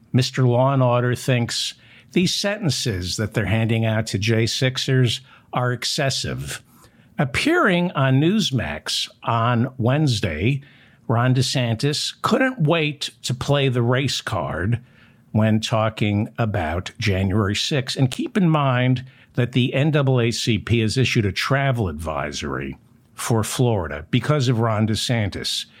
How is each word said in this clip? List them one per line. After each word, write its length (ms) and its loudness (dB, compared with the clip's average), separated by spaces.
Mister 320 2
Law 260 4
and 100 2
Order, 320 2
thinks 600 -2
these 220 0
sentences 840 -2
that 160 -4
they're 100 0
handing 400 0
out 220 0
to 120 -4
J 280 2
sixers 760 0
are 220 0
excessive. 880 -4
Appearing 760 2
on 240 4
Newsmax 880 -2
on 520 0
Wednesday, 840 0
Ron 260 2
DeSantis 880 -2
couldn't 380 0
wait 500 0
to 100 -4
play 340 2
the 140 2
race 380 0
card 600 -2
when 260 4
talking 800 0
about 640 -2
January 560 0
sixth. 400 -4
And 120 2
keep 280 -6
in 120 2
mind 560 2
that 180 -2
the 240 0
N 160 2
double 300 2
A 100 2
C 280 0
P 200 0
has 180 0
issued 300 2
a 60 0
travel 560 0
advisory 880 -6
for 280 0
Florida 720 0
because 340 2
of 140 2
Ron 260 2
DeSantis. 800 -2